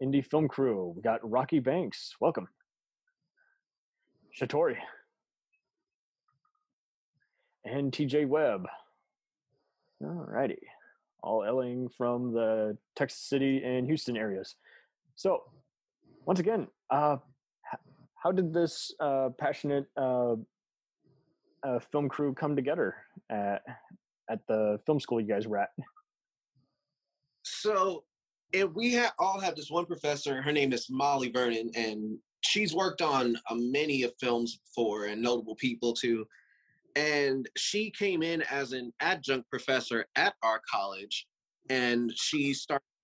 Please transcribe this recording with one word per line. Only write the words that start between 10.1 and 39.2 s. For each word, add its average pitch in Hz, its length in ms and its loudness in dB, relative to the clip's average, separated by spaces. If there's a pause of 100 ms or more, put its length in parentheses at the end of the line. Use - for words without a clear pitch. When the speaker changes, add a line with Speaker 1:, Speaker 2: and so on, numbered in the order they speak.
Speaker 1:
righty. 127 320 -2 (640)
All 110 200 0
hailing 123 540 -2
from 123 340 0
the 110 460 2 (180)
Texas - 260 -4
City 135 420 2
and 127 240 0
Houston 147 280 0
areas. 101 400 -4 (600)
So, - 280 0 (840)
once 180 140 4
again, 185 280 2 (240)
uh, 147 260 4 (560)
h-, - 60 -10 (360)
how 175 160 0
did 180 220 2
this, 170 460 0
uh, 139 300 2 (100)
passionate, 143 460 -2 (140)
uh, 127 360 2 (1300)
uh, 123 160 0 (120)
film 147 160 0
crew 143 260 -2
come 147 220 -2
together 135 400 0 (360)
at, 101 320 -2 (680)
at 113 180 -4
the 107 380 2
film 147 140 2
school 120 200 -2
you 104 80 -2
guys 107 200 0
were 104 100 -2
at? 101 120 0 (1700)
Speaker 2:
So, 190 600 0 (500)
and 185 220 2
we 240 200 2
ha-, 240 220 2
all 202 220 2
have 175 160 -2
this 147 160 -12
one 170 160 0
professor. 147 540 -2
Her 147 100 0
name 143 200 4
is 117 180 -2
Molly 135 420 2
Vernon, 117 440 0
and 107 420 -2 (240)
she's 196 340 2
worked 185 260 0
on, 131 340 4 (140)
uh, 117 60 -4
many 135 480 2
of 120 160 0
films 120 440 0
before 107 420 0
and 104 160 -4
notable 117 340 0
people 120 380 0
too. 117 340 0 (680)
And 143 600 2
she 214 360 -2
came 185 320 0
in 165 260 0
as 135 240 -4
an 123 260 -6
adjunct 139 500 0